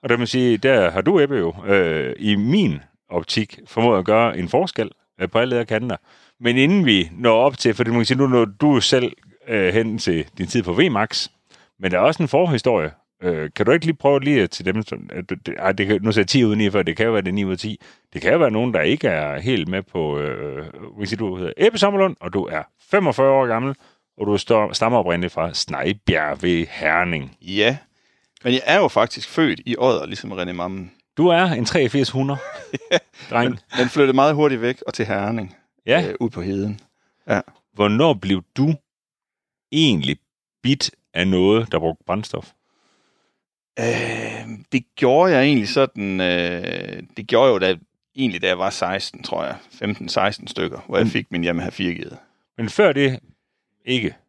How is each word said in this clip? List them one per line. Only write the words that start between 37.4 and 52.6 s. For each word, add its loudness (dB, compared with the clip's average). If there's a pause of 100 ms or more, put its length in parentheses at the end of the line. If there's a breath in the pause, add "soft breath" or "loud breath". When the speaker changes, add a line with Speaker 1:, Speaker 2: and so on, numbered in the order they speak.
Speaker 1:
Hvornår 4
blev -2 (140)
du 2 (960)
egentlig 2 (460)
bidt 0 (240)
af 0
noget, 4
der 0
brugte -4
brændstof? -6 (1300)
Speaker 2:
Øh, -4 (260)
det 0 (120)
gjorde 4
jeg 4
egentlig 2
sådan, 0
øh, -4 (140)
det -12
gjorde 4
jeg 6
jo 0
da, 2 (420)
egentlig, -2
da -2
jeg 0
var -2
seksten, -6
tror -6
jeg. -8 (220)
Femten, -6
seksten -2
stykker, -6
hvor -4
jeg 4
Speaker 1:
Mm. 0
Speaker 2:
fik -4
min -4
Yamaha -2
firegear. -8 (420)
Speaker 1:
Men -6